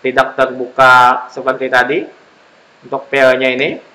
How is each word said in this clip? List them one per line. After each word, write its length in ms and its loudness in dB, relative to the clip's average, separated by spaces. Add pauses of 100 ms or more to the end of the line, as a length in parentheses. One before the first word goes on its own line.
tidak 320 -2
terbuka 960 2
seperti 400 -6
tadi 280 -2 (840)
untuk 240 -10
filenya 480 2
ini. 240 -6 (160)